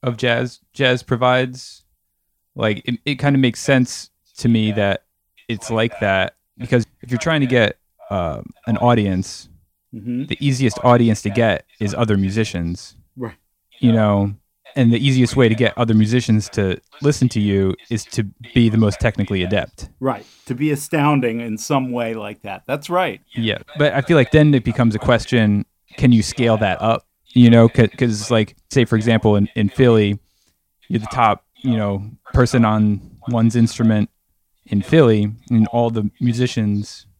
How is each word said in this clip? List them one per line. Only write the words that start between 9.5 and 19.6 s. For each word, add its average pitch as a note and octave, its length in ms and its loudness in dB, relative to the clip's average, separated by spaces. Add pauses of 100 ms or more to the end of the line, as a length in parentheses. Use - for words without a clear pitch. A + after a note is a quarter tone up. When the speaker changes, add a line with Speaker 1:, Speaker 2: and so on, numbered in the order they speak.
Speaker 2:
Mm-hmm. A#2+ 340 -10
Speaker 1:
the - 120 -10
easiest C3+ 460 0
audience A#2+ 380 2
to G#2 60 -4
get G#2+ 360 -2 (160)
is G#2 120 -4
other A2 220 0
musicians. F#2+ 800 -4 (220)
Speaker 2:
Right. A#2 180 -12 (440)
Speaker 1:
You B2 120 2
know, G#2 420 2 (400)
and A#2+ 200 2
the A#2+ 120 0
easiest B2+ 300 2
way B2+ 140 4
to A2 60 2
get A#2 220 -2
other A2+ 160 0
musicians A2 580 2
to F#2+ 280 -4 (220)
listen C#3+ 260 0
to G#2+ 140 -2
you G2 340 0 (140)
is A2+ 160 -6
to - 180 -6 (300)
be A#2 160 4
the A2 80 0
most G#2+ 240 0
technically G2+ 420 -2
adept. - 460 -6 (100)